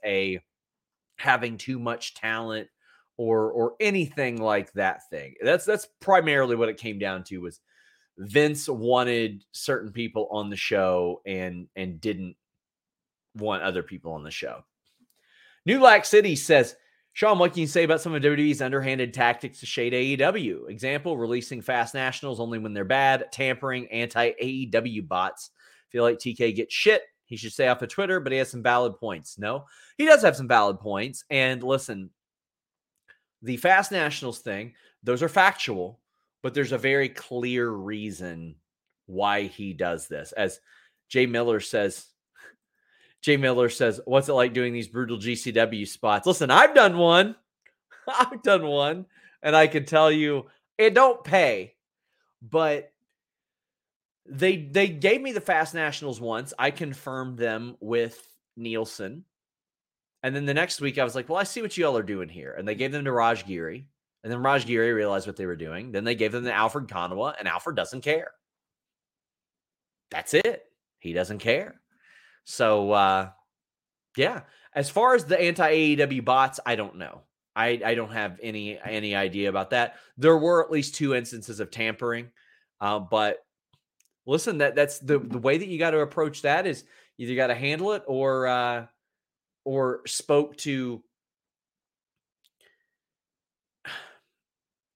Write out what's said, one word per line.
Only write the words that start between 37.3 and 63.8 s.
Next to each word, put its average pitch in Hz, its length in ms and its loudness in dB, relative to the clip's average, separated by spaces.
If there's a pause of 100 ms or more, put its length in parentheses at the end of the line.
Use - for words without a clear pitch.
reason 95 840 -10 (500)
why 101 380 -2
he 98 320 -10
does 85 340 -6
this. 73 240 -12
As 98 260 -4 (520)
Jay 127 160 2
Miller 117 340 0
says, 101 460 -4 (1160)
Jay 147 140 2
Miller 127 320 2
says, 113 380 0
"What's 135 240 2
it - 20 0
like 123 220 2
doing 123 180 0
these 117 160 -6
brutal 117 300 -6
G 117 180 -4
C 120 160 -8
W 110 320 2
spots?" 104 420 0
Listen, 165 240 2
I've 285 240 8
done 202 220 8
one. 175 400 6 (380)
<laughs> - 340 -20
I've 247 340 0
done 180 240 2
one. 147 380 -2 (380)
And 151 120 2
I 156 120 10
can 156 180 0
tell 156 260 6
you, 147 360 0 (320)
it 214 160 6
don't 247 280 6
pay. 123 520 2 (640)
But 147 540 -2 (1300)
they, 180 320 0
they 160 320 0
gave 190 320 2
me 269 120 -8
the 208 100 -4
Fast 160 320 0
Nationals 147 440 -6
once. 117 400 -6
I 135 120 2
confirmed 131 640 -10
them 117 420 -4
with 117 480 -4 (300)
Nielsen. 113 720 -8 (960)
And 131 120 -4
then 143 120 -6
the 139 80 0
next 175 260 -4
week, 139 160 -4
I 135 80 2
was 117 100 -4
like, 127 140 -8
"Well, 170 100 -2
I 196 60 0
see 233 160 -10
what 208 160 -8
y'all 147 220 0
are 107 40 -2
doing 92 280 -8
here." 67 280 -14
And 95 80 -10
they 107 80 -4
gave 135 160 -4
them 143 140 -8
to 135 80 -4
Raj 117 320 2
Giri. 92 420 -10 (380)